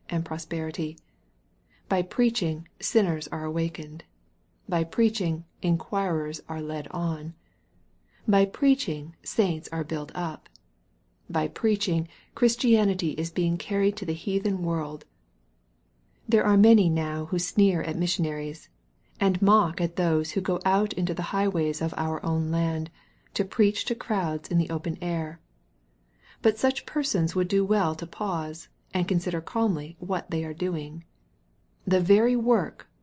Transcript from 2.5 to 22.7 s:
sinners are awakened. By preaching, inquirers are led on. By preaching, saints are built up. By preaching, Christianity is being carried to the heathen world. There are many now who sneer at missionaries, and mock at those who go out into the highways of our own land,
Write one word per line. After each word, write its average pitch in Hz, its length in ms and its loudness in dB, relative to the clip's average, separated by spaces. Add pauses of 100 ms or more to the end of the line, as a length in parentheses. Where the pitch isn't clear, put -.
sinners 170 480 2
are 156 160 -6
awakened. 160 600 -4 (640)
By 170 160 0
preaching, 170 600 0 (180)
inquirers 165 880 0
are 160 120 -6
led 151 300 -6
on. 165 420 -4 (920)
By 196 180 6
preaching, 170 760 0
saints 170 480 0
are 160 140 -4
built 151 280 -6
up. 165 360 -6 (800)
By 156 180 0
preaching, 180 600 0 (260)
Christianity 214 760 2
is 165 200 -4
being 170 260 0
carried 202 400 0
to 175 80 -8
the 165 80 -2
heathen 190 500 -2
world. 160 420 -4 (1200)
There 214 160 2
are 208 140 4
many 208 320 8
now 156 380 -2
who 175 120 -2
sneer 190 420 2
at 160 160 -4
missionaries, 156 680 -4 (500)
and 190 240 0
mock 190 380 4
at 170 160 -2
those 160 360 2
who 190 100 -2
go 180 240 0
out 202 280 2
into 175 200 -2
the 170 200 -6
highways 170 480 0
of 165 140 -2
our 160 300 -4
own 160 260 0
land, 165 400 0 (420)